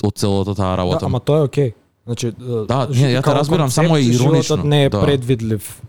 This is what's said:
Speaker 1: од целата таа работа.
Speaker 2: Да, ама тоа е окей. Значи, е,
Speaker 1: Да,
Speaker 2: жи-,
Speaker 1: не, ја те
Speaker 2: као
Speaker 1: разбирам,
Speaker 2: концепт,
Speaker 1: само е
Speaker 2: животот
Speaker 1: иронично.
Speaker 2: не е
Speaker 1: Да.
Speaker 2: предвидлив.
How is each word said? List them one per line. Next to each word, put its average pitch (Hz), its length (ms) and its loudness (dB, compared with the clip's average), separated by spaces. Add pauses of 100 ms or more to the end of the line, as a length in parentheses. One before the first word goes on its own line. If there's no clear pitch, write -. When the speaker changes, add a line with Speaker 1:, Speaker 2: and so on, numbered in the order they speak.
Speaker 1:
од 104 140 -2
целата 98 400 0
таа 92 220 -2
работа. 90 240 0
Speaker 2:
Да, - 60 -6
ама 127 140 -2
тоа 147 180 0
е 156 40 2
окей. 131 300 -2 (340)
Значи, 120 220 -6
е, 113 40 -6 (320)
Speaker 1:
Да, 123 240 -2
Speaker 2:
жи-, 135 160 2
Speaker 1:
не, 127 80 2
ја 127 80 2
те - 20 -4
Speaker 2:
као 143 140 2
Speaker 1:
разбирам, 151 320 0
Speaker 2:
концепт, 123 80 -4
Speaker 1:
само 160 200 4
е 143 60 4
Speaker 2:
животот 123 220 2
Speaker 1:
иронично. - 340 2
Speaker 2:
не 143 260 2
е 135 40 2
Speaker 1:
Да. 104 120 0
Speaker 2:
предвидлив. 120 880 -2